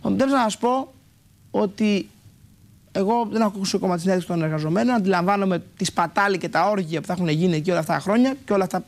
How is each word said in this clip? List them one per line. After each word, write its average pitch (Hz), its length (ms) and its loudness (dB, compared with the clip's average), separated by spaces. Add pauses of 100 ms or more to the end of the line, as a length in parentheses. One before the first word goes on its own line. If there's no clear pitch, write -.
Θα 220 60 -2
μου 196 60 0
επιτρέψετε 269 280 2
να 220 60 2
σας - 80 -8
πω 254 360 -2 (580)
ότι 196 580 -2 (800)
εγώ 220 400 0
δεν 220 100 0
έχω 214 80 2
ακούσει 196 260 -4
ακόμα 180 200 0
τη 165 60 -4
συνέντευξη 185 320 0
των 165 100 -2
εργαζομένων, 156 520 0
αντιλαμβάνομαι 190 680 0 (140)
τη 185 80 -2
σπατάλη 190 520 0
και 165 120 -4
τα 170 200 2
όργια 170 320 -2
που - 60 -14
θα 180 60 -2
έχουν 180 140 -2
γίνει 160 280 2
εκεί 156 160 0
όλα 170 80 2
αυτά 160 140 -2
τα 147 60 2
χρόνια 247 360 2 (100)
και 208 80 0
όλα 196 100 2
αυτά 180 240 -4